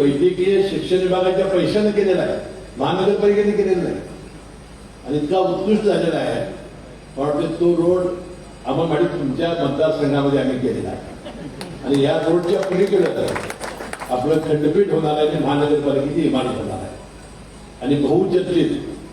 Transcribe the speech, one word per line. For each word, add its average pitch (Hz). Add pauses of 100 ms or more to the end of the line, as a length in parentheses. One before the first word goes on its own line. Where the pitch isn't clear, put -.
वैद्यकीय 180
शिक्षण 165
विभागाच्या 185
पैशाने 190
केलेला 196
आहे, - (400)
महानगरपालिकेने 202
केलेला 185
नाही. 147 (1120)
आणि 147
इतका 185
उत्कृष्ट -
झालेला 170
आहे, 123 (760)
मला 143
वाटतं 160
तो 175
रोड 175 (640)
आम्हाला 151
तुमच्या 156
मतदारसंघामध्ये 143
आम्ही 123
केलेला 107
आहे. 101 (840)
आणि 139
या 156
रोडच्या 170
पलीकडे 185 (840)
आपलं 131
खंडपीठ 151
होणार 156
आहे 151
आणि 139
महानगरपालिकेची 143
इमारत 123
होणार -
आहे. - (840)
आणि 139
बहुचर्चित 175 (420)